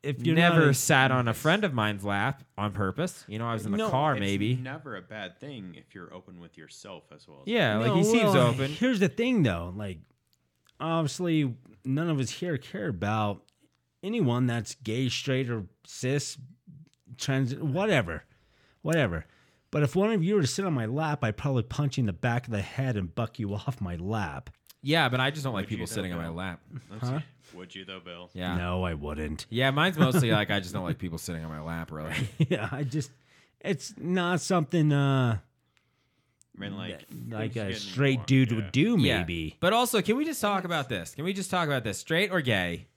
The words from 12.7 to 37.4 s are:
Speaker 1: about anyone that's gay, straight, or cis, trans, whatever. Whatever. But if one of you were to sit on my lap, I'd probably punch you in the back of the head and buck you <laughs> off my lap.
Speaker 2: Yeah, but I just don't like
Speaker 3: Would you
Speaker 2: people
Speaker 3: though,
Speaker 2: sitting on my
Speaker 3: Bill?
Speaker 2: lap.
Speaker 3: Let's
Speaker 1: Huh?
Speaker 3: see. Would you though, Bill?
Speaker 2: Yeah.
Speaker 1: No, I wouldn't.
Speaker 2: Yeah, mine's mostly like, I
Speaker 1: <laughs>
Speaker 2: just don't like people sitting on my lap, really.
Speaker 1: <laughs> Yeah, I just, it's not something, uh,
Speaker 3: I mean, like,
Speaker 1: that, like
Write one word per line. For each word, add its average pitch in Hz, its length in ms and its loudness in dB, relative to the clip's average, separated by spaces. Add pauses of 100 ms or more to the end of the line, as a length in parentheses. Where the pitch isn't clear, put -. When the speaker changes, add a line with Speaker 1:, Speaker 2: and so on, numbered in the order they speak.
Speaker 1:
about 104 540 0 (600)
anyone 139 440 2
that's 117 300 -2
gay, 120 340 -2
straight, 131 400 -2
or 107 160 -4 (200)
cis, - 520 -4 (800)
trans, 135 360 0
whatever. 139 680 0 (560)
Whatever. 127 460 0 (440)
But 151 120 2
if 143 140 2
one 208 160 4
of 190 100 2
you 202 140 4
were 196 60 6
to 131 40 4
sit 196 180 -2
on 175 80 0
my 117 140 0
lap, 147 380 -2
I'd 107 120 0
probably 131 280 0
punch - 320 -2
you 135 60 2
in 110 40 2
the 98 60 0
back 120 340 -2
of 117 60 -6
the 101 100 -2
head 131 340 -2
and 87 160 -4
buck - 280 -6
you 101 140 -2
<laughs> - 0 -
off - 260 -6
my 87 160 -4
lap. 90 540 -6 (360)
Speaker 2:
Yeah, 143 220 2
but 123 100 0
I 131 120 2
just 151 140 -10
don't 127 100 -4
like 95 100 -2
Speaker 3:
Would 107 80 -10
you 107 60 -2
Speaker 2:
people 113 100 -4
Speaker 3:
though, - 60 -8
Speaker 2:
sitting 92 180 -4
on 85 60 -4
my 82 60 -6
Speaker 3:
Bill? 82 100 -6
Speaker 2:
lap. 87 260 -8 (300)
Speaker 3:
Let's 113 180 -6
Speaker 1:
Huh? 139 120 -2
Speaker 3:
see. 156 40 -12 (320)
Would 90 180 -16
you 95 120 -12
though, 92 140 -12
Bill? 87 340 -16
Speaker 2:
Yeah. 90 220 -4
Speaker 1:
No, 90 280 0
I 85 100 -2
wouldn't. 76 540 -6
Speaker 2:
Yeah, 127 220 2
mine's 156 280 2
mostly 131 320 4
like, 104 200 2
I 101 100 2
Speaker 1:
<laughs> - 0 -
Speaker 2:
just 90 140 -10
don't 95 100 -4
like 85 140 -4
people 82 200 -6
sitting 82 260 -8
on 80 60 -8
my 76 120 -10
lap, 82 280 -8
really. 78 220 -8 (260)
Speaker 1:
<laughs> 147 120 4
Yeah, 110 200 -2
I - 140 -4
just, 135 260 -4 (500)
it's - 360 -6
not 180 460 0
something, 160 500 2
uh, 135 460 4 (1160)
Speaker 3:
I 95 40 -16
mean, 98 160 -8
like, 90 220 -8 (100)
Speaker 1:
that, 117 220 -12
like 110 240 -4